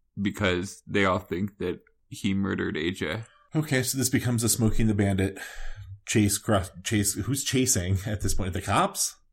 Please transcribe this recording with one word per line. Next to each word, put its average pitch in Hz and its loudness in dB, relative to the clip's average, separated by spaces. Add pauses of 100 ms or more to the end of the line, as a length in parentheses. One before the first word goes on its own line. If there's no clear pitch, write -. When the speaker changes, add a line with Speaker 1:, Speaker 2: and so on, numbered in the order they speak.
(200)
Speaker 1:
because 98 -2
they 98 2
all 95 2
think 95 -4
that 87 -4 (280)
he - -2
murdered 95 0
A 78 -2
J. 95 -4 (360)
Speaker 2:
Okay, 139 0
so 123 -4
this 117 0
becomes 120 0
a 113 2
Smokey 110 4
and 110 4
the 107 2
Bandit 98 2 (720)
chase, 104 4
cross, 95 0 (120)
chase. 104 0
Who's - -2
chasing 95 2
at 107 -4
this 120 2
point? 92 0
The - -4
cops? 175 0 (180)